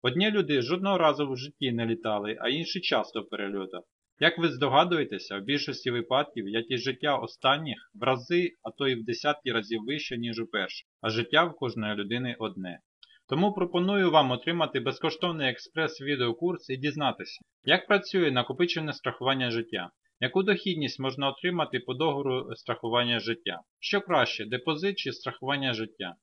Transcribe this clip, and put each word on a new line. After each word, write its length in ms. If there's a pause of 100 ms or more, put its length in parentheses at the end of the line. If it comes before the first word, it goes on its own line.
Одні 280
люди 320
жодного 360
разу 320
в 60
житті 360
не 140
літали, 540
а 80
інші 320
часто 420
в 60
перельотах. 540 (380)
Як 180
ви 100
здогадуєтеся, 920
в 40
більшості 480
випадків 580
якість 360
життя 320
останніх 760
в 80
рази, 500 (100)
а 80
то 180
й 60
в 100
десятки 480
разів 340
вище, 320
ніж 220
у 60
перших, 400 (140)
а 100
життя 340
в 120
кожної 380
людини 440
одне. 420 (480)
Тому 240
пропоную 580
вам 200
отримати 500
безкоштовний 680
експрес-відеокурс 1200
і 60
дізнатися, 640 (240)
як 220
працює 440
накопичуване 600
страхування 580
життя, 400 (300)
яку 220
дохідність 580
можна 280
отримати 520
по 140
договору 600
страхування 640
життя, 420 (180)
що 220
краще, 440
депозит 520
чи 160
страхування 600
життя 500